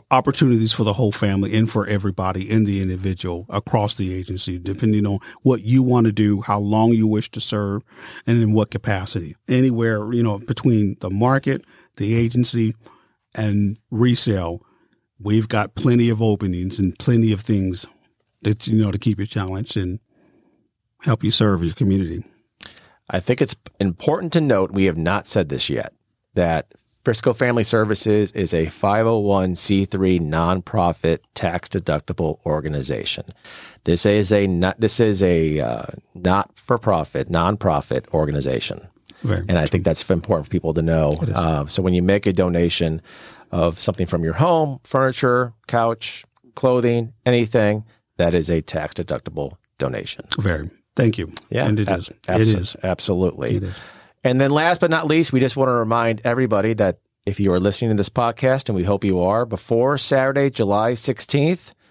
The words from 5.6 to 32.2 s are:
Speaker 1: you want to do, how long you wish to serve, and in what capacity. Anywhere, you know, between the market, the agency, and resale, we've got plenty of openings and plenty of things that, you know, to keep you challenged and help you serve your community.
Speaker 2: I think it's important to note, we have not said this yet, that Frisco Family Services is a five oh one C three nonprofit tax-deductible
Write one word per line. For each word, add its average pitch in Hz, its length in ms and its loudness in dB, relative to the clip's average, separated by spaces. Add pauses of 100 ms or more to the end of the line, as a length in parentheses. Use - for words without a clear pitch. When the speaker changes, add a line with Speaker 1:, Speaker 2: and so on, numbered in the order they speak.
Speaker 1:
you 127 200 4
want 123 240 4
to 107 60 2
do, 104 300 2
how 104 180 -2
long 110 320 2
you 110 160 4
wish 107 240 -2
to 107 80 -10
serve, 104 420 -4 (440)
and 117 140 4
in 107 120 4
what 107 180 4
capacity. 95 640 -6 (140)
Anywhere, 117 640 0
you 120 100 0
know, 107 160 0
between 110 600 0
the 92 100 -8
market, 123 540 0 (320)
the 107 180 -2
agency, 117 600 0 (600)
and 104 420 0 (140)
resale, 107 720 0 (580)
we've 107 280 0
got 104 260 -2
plenty 120 360 2
of 110 120 -2
openings 95 560 -2
and 95 220 0
plenty 113 320 2
of 101 80 -2
things 95 460 -2 (560)
that, 104 260 -2
you 110 120 4
know, 101 120 2
to 101 60 -2
keep 101 200 0
you 101 80 -4
challenged 95 500 -6
and 95 220 -4 (1040)
help 117 220 0
you 107 80 0
serve 98 320 2
your 85 100 -2
community. 98 500 0 (880)
Speaker 2:
I 92 100 -2
think 123 200 0
it's - 160 -2 (240)
important 147 540 -2
to 170 60 4
note, 113 320 2
we 98 120 4
have 85 140 4
not 87 280 0
said 90 220 0
this 69 220 -4
yet, 60 220 -6 (420)
that 82 320 0 (380)
Frisco 120 280 2
Family 120 320 2
Services 107 680 2
is 92 200 -2
a 82 140 2
five 104 400 0
oh 113 140 2
one 95 340 2
C 98 320 0
three 92 320 2
nonprofit 85 1000 0 (140)
tax-deductible 82 1080 -4